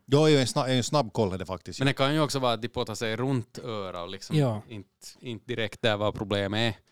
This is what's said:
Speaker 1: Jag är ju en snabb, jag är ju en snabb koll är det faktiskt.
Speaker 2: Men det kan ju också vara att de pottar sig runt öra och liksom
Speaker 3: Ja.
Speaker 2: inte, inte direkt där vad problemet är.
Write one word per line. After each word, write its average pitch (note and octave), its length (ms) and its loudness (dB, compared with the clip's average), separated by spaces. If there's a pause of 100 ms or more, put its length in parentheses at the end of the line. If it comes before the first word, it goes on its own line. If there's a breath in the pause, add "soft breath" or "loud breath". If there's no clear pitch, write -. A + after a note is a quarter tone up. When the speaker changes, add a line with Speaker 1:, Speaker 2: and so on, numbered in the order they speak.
Speaker 1:
Jag D3 240 6
är D3+ 40 8
ju C#3+ 60 8
en B2 80 4
snabb, C#3+ 160 0
jag B2 60 -2
är C3 40 2
ju B2+ 40 4
en A#2+ 60 2
snabb C3 300 0
koll G2+ 200 2
är F#2+ 40 -6
det F#2 80 -6
faktiskt. F#2 340 -10
Speaker 2:
Men C3+ 60 0
det C#3 80 2
kan C3+ 200 2
ju D#3 80 2
också C#3 180 0
vara B2 140 2
att A2 80 -4
de A#2+ 80 -6
pottar A2+ 260 -6
sig A2 200 -2
runt B2+ 440 -2
öra G2 420 -8
och F2 80 -10
liksom G2 280 -6
Speaker 3:
Ja. A#2 300 2
Speaker 2:
inte, G#2 220 -14 (300)
inte A#2 280 -12
direkt A2+ 340 -6
där G#2+ 160 2
vad G#2 180 0
problemet G2+ 420 -2
är. A2+ 220 0 (120)